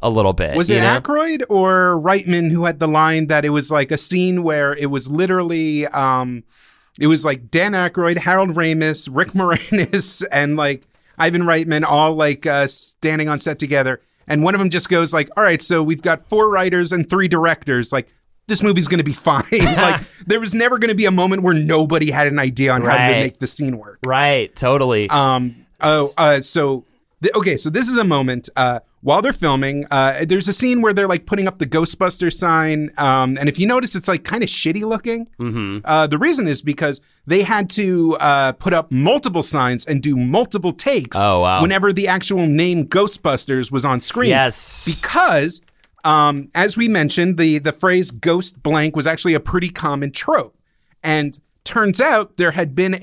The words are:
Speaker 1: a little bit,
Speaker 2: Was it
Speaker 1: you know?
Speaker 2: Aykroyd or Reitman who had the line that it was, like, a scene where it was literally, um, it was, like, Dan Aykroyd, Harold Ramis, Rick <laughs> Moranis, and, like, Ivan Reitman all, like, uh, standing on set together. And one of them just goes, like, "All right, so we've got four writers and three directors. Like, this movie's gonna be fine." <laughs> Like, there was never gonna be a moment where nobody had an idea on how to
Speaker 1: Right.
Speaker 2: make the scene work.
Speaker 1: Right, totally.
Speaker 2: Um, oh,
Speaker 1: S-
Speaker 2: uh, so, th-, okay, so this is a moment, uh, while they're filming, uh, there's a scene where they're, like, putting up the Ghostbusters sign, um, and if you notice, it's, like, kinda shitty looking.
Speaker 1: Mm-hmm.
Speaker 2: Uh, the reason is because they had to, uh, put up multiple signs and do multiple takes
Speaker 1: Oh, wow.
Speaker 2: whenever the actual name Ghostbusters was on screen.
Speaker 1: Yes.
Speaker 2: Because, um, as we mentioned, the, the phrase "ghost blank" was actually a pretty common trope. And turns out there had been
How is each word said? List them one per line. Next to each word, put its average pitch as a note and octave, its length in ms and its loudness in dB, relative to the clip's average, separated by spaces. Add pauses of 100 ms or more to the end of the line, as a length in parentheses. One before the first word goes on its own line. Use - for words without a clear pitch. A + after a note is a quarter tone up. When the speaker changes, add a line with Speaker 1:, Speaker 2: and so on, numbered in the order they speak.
Speaker 1:
a A2+ 80 0
little G#2 240 2
bit, E2 220 -2
Speaker 2:
Was E3+ 140 0
it - 60 4
Speaker 1:
you - 60 2
know? A3+ 180 2
Speaker 2:
Aykroyd D4+ 500 -2
or F#3 520 2
Reitman F3 500 0
who E3+ 140 0
had D#3+ 140 -2
the D#3+ 80 0
line D#3 400 2
that D3 180 0
it D3 40 0
was, D3 220 0
like, C#3+ 200 0
a D3 60 -2
scene F3+ 460 0
where D3 320 0
it D3 160 -4
was C3+ 180 -4
literally, E3 800 -2
um, B2+ 560 -2 (560)
it D3 80 2
was, D#3+ 180 4
like, B2+ 260 -4
Dan G3 220 0
Aykroyd, F3 460 0
Harold F#3 320 2
Ramis, D#3 600 0
Rick D#3+ 180 0
<laughs> - 40 -18
Moranis, F#3+ 960 0
and, C#3+ 240 0
like, C#3+ 280 -2 (340)
Ivan F3 260 0
Reitman D#3+ 400 0
all, D#3 320 2
like, D3 300 -2
uh, C#3+ 220 0
standing D#3 600 -4
on D3 100 -2
set D3+ 200 -6
together. C3 420 -2 (260)
And D3+ 160 0
one F#3 120 2
of G3 40 0
them F#3+ 100 2
just E3+ 200 -2
goes, E3+ 240 2
like, D#3 240 0
"All G#3+ 60 2
right, F3 200 2
so E3 180 0
we've D#3 200 -2
got E3 200 0
four G#3+ 300 2
writers F3+ 400 0
and F3 180 -2
three F#3 200 0
directors. D3+ 640 0
Like, C3 160 -4 (380)
this G#3 140 -2
movie's F#3 280 2
gonna E3+ 140 2
be C#3+ 100 -2
fine." C#3+ 360 0
<laughs> - 20 -2 (100)
Like, F3+ 400 2 (240)
there A3 160 0
was G3+ 120 -6
never A#3+ 260 2
gonna A3 160 0
be G#3 100 2
a F#3+ 60 4
moment F#3 320 2
where F3+ 100 2
nobody D#3 580 0
had C#3+ 160 2
an C#3+ 100 0
idea C3 360 0
on B2 80 0
how A#2+ 160 2
to - 0 - (160)
Speaker 1:
Right. A#2 60 2
Speaker 2:
make B2 200 -4
the B2 80 -6
scene C3 300 -4
work. G#2 280 -20
Speaker 1:
Right, C3+ 480 0
totally. B2+ 560 0
Speaker 2:
Um, C3 460 0 (240)
oh, D3+ 280 2
Speaker 1:
S- - 100 -8
Speaker 2:
uh, D3+ 240 4
so, C3+ 420 -2 (400)
th-, G3+ 120 0
okay, F3+ 200 0
so D#3 140 -4
this A3+ 180 0
is B3+ 100 -2
a A3+ 60 2
moment, C3+ 540 0
uh, B2 240 0 (200)
while D3+ 200 2
they're C4+ 100 0
filming, C#3 600 -2
uh, C3+ 340 0
there's F#3 240 0
a F#3+ 40 0
scene B3 280 0
where G#3+ 100 2
they're, G3 160 0
like, F3+ 200 -2
putting G3 200 -2
up - 120 -8
the D3+ 80 -2
Ghostbusters E3 640 0
sign, D#3 640 0
um, C3+ 420 2
and C#3+ 80 0
if C#3+ 120 -2
you F#3+ 80 2
notice, B3 280 0
it's, F3+ 120 -4
like, E3+ 180 -2
kinda A#3 220 -4
shitty F3+ 340 -4
looking. A3+ 460 -6 (120)
Speaker 1:
Mm-hmm. G#2+ 460 -6
Speaker 2:
Uh, D#3 220 2
the D3+ 100 -2
reason C4 300 0
is C#3+ 140 -2
because C#3+ 380 -4 (260)
they F#3 180 2
had G#3 280 -2
to, F3 480 0
uh, C#3 340 2
put F#3 200 -2
up D#3+ 180 0
multiple F3 520 2
signs B2 420 0
and C#3+ 160 -2
do C#3+ 160 0
multiple F3 560 0
takes F#3 480 -2
Speaker 1:
Oh, F#2+ 200 4
wow. F#2 200 2
Speaker 2:
whenever F#3+ 320 2
the F#3+ 140 -2
actual F3+ 400 0
name D#3+ 400 0
Ghostbusters C3+ 840 -2
was C3+ 140 -2
on B2+ 160 0
screen. A#3+ 280 0
Speaker 1:
Yes. - 560 0
Speaker 2:
Because, F3 760 0 (420)
um, D3 520 2
as G3 200 0
we A3+ 120 0
mentioned, F3 500 0
the, D#3+ 220 2
the D3 120 -2
phrase F#3 400 0
"ghost E3+ 520 -2
blank" D3+ 320 0
was D3 120 -2
actually D#3+ 280 0
a C#3+ 40 2
pretty F3+ 300 -4
common C#3+ 420 -4
trope. G#3 460 -2 (460)
And D3+ 340 -2 (260)
turns G#3+ 380 0
out B3+ 360 0
there F3 140 2
had D#3 240 -4
been F#3+ 280 0